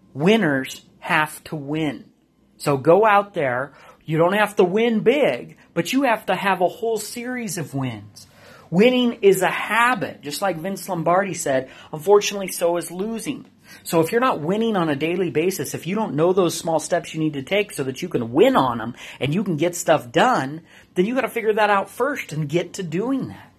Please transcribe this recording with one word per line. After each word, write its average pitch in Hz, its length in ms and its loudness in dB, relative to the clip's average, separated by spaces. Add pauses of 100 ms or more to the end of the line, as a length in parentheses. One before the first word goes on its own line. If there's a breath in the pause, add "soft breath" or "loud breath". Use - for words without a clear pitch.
(140)
Winners 151 680 0 (140)
have - 460 -2
to - 100 -10
win. 147 520 -4 (500)
So 147 200 0
go 165 300 6
out 202 280 2
there. 135 380 -2 (320 loud breath)
You 156 120 -2
don't 170 160 4
have 202 240 0
to 196 80 6
win 220 360 2
big, 208 580 0 (160 soft breath)
but 170 180 -2
you 277 120 2
have 226 220 0
to 190 80 0
have 185 280 0
a 175 40 2
whole 220 300 -4
series 233 600 -8
of 139 160 -8
wins. 117 520 -8 (440 loud breath)
Winning 240 500 4
is 196 220 6
a 170 80 2
habit, 214 720 0
just 147 180 -8
like 190 160 -2
Vince 185 320 -8
Lombardi 180 460 0
said. 131 340 -2 (240 loud breath)
Unfortunately, 196 560 2
so 175 300 -2
is 165 120 -6
losing. 185 540 -6 (400 loud breath)
So 170 160 2
if 160 100 0
you're 233 120 2
not 247 180 0
winning 208 360 0
on 170 120 2
a 143 80 0
daily 170 320 -2
basis, 147 460 -2
if 127 120 -8
you 185 80 -4
don't 214 200 -4
know 165 180 4
those 180 240 2
small 160 220 -2
steps 165 340 -2
you 160 80 -6
need 156 140 0
to 139 80 -6
take 202 280 -2
so 139 140 -6
that 131 160 -6
you - 80 -6
can 117 240 -4
win 233 240 6
on 123 240 0
'em 117 140 -8 (260 loud breath)
and 135 140 -2
you 190 100 0
can 170 140 -2
get 170 180 0
stuff 147 340 0
done, 160 520 0 (320 loud breath)
then 180 100 2
you 233 100 -2
gotta 233 140 0
figure 220 240 -2
that 208 160 2
out 196 220 2
first 269 420 -4
and 147 160 -4
get 170 240 -2
to 196 100 -10
doing 208 460 -4
that. - 300 -16